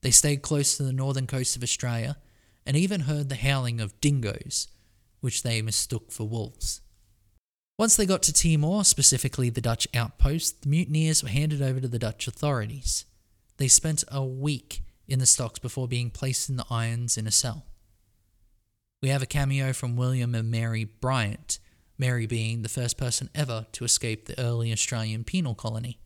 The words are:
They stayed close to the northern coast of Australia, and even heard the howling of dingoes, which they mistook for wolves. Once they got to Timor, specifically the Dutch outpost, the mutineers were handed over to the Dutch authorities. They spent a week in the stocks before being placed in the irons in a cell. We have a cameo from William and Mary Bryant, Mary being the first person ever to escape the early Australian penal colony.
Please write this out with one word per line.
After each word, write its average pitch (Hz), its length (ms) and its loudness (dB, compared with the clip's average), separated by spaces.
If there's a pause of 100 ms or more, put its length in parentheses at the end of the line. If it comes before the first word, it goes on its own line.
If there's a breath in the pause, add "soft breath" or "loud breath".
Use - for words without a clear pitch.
They 131 100 2
stayed 143 320 6
close 143 340 0
to 143 60 -2
the 131 100 -2
northern 135 320 -2
coast 127 300 -2
of 123 80 -6
Australia, 120 540 -2 (460 soft breath)
and 135 140 2
even 185 240 2
heard 147 280 -2
the 135 60 -4
howling 123 460 0
of 101 200 -8
dingoes, 135 680 0 (520 soft breath)
which 123 220 -2
they 113 220 0
mistook - 480 -2
for 110 160 -6
wolves. - 540 -4 (960)
Once 220 180 4
they 214 100 4
got 190 160 2
to 151 120 2
Timor, 165 500 4
specifically 131 680 4
the 117 120 -2
Dutch 117 320 0
outpost, 135 680 0
the - 40 -2
mutineers 156 560 2
were 131 60 -4
handed 143 320 0
over 131 180 0
to 127 80 -4
the 120 100 -4
Dutch 113 300 -4
authorities. 131 760 -4 (500)
They 135 140 0
spent 156 400 4
a 139 120 -4
week 135 600 -4 (240 soft breath)
in 131 120 0
the 131 60 0
stocks - 340 2
before 127 280 -6
being 120 220 -2
placed - 400 -2
in 131 80 -2
the 123 120 -4
irons 117 480 0
in 110 80 -4
a 107 60 -2
cell. 131 340 0 (1400)
We 135 60 0
have 135 140 2
a 131 40 -2
cameo 135 460 0
from 120 240 -4
William 123 400 0
and 113 160 -2
Mary 113 320 -2
Bryant, 117 760 -4 (380 soft breath)
Mary 123 300 0
being 113 340 -2
the 107 80 -4
first 123 280 -4
person 123 360 -2
ever 120 380 -4
to - 140 -8
escape 110 400 0
the - 120 -10
early 117 360 0
Australian 110 500 -2
penal 151 320 -2
colony. 117 500 -6